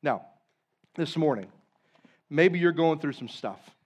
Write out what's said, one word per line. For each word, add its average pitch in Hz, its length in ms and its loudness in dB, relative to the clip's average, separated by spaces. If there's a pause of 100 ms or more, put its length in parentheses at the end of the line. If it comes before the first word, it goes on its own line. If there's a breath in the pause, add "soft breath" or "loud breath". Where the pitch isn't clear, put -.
Now, 120 240 -2 (680)
this 165 220 -4
morning, 135 340 0 (760 soft breath)
maybe 175 300 4
you're 170 120 4
going 165 280 2
through 147 120 -4
some 123 160 -12
stuff. - 480 -12 (100)